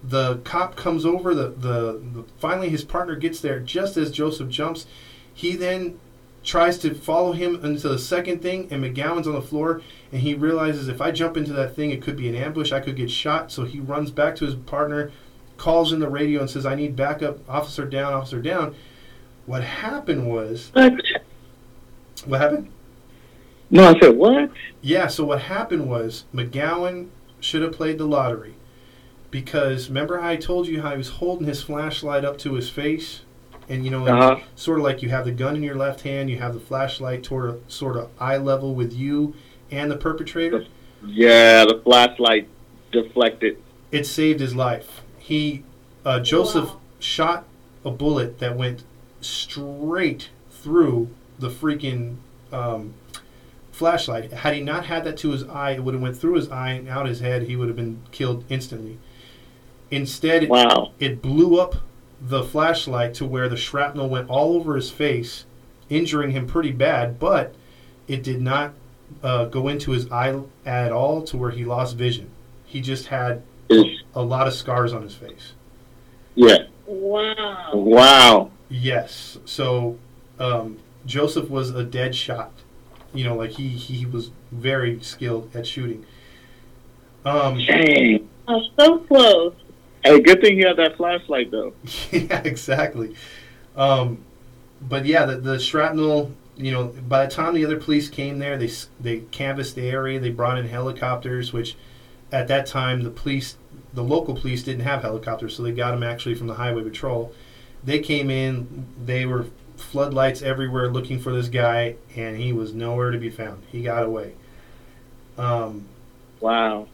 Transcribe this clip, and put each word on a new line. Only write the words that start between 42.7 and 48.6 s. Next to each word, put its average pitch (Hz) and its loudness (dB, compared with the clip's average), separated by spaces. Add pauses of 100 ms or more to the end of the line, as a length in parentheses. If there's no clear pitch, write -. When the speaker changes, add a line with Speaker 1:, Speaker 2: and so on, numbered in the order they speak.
Speaker 3:
deflected. 113 0 (340)
Speaker 1:
It 147 -2
saved 156 0
his 123 -4
life. - -4 (160)
He, 151 -4 (420)
uh, 127 2
Joseph 160 2
Speaker 2:
Wow. - -18 (180)
Speaker 1:
shot 170 -2 (400)
a 139 -4
bullet 143 -2
that 123 -4
went 123 -4 (360)